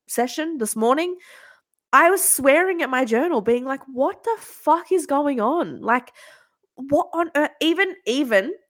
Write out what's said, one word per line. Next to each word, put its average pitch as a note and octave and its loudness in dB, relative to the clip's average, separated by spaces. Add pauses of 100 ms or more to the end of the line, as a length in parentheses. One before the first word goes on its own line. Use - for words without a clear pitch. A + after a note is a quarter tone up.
session D4+ -4
this A3 -6
morning, D4 0 (760)
I D#4+ 8
was - 2
swearing E4+ 2
at C4+ -2
my C4 0
journal, A#3 0
being A#3+ 0
like, C4+ -8
"What C4+ -4
the A4+ -2
fuck - -2
is F4 0
going C#4+ -2
on? A3+ -2
Like, A#3 -2 (640)
what C#4+ -2
on E4 -4
earth?" D4+ 0
Even, E4 0 (100)
even A#3+ 0 (180)